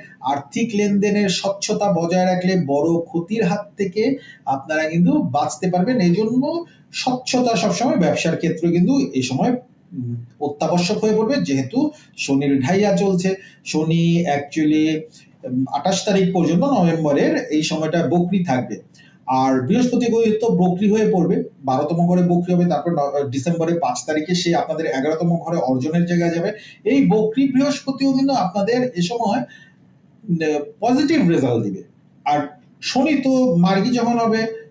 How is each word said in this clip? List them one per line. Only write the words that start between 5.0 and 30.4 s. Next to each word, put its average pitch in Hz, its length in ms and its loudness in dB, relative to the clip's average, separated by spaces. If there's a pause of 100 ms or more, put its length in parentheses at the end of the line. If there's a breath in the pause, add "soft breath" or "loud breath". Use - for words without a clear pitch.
বাঁচতে 151 480 -2
পারবেন। 185 300 0
এই 175 140 4
জন্য 254 500 0 (280 loud breath)
স্বচ্ছতা 247 640 -2
সবসময় 233 400 0
ব্যবসার 165 400 0
ক্ষেত্রে 170 340 0
কিন্তু 180 280 2 (160)
এই 131 80 0
সময়, 170 300 -2 (400)
উম, 120 240 -8 (240)
অত্যাবশ্যক 170 580 -2
হয়ে 220 180 0
পড়বে, 226 260 0
যেহেতু 139 480 -2 (260 loud breath)
শনির 139 460 0
ঢাইয়া 190 340 2
চলছে। 190 380 0 (300 loud breath)
শনি 165 600 0
actually, 156 760 0 (500 loud breath)
উম, 131 220 0
আঠাশ - 320 -2
তারিখ 190 280 2
পর্যন্ত 175 320 2
নভেম্বরের 165 720 2
এই 151 260 -2
সময়টা 156 440 -2
বকরি 175 380 0
থাকবে। 123 360 -4 (460 loud breath)
আর 131 360 2
বৃহস্পতি 240 440 2
গ্রহ 226 160 2 (180)
তো 233 80 0
বকরি 180 420 2
হয়ে 214 220 2
পড়বে, 190 320 0 (200)
বারোতম 156 420 0
ঘরে 180 160 2
বকরি 175 320 2
হবে, 175 100 4
তারপর 170 280 0
ন-, 143 380 -2
ডিসেম্বরের 165 500 -2
পাঁচ 147 260 -4
তারিখে 156 280 -2
সে 170 200 0
আপনাদের 160 320 -2
এগারোতম 160 500 0
ঘরে 160 200 -4
অর্জনের 135 500 0
জায়গায় 170 280 0
যাবে। 175 180 -2 (320 loud breath)
এই 247 240 4
বকরি 277 400 2
বৃহস্পতিও 269 640 0
কিন্তু 269 220 2
আপনাদের 208 600 0
এ 175 80 0
সময়, 226 380 -2 (880 loud breath)
উম, 170 80 2 (440)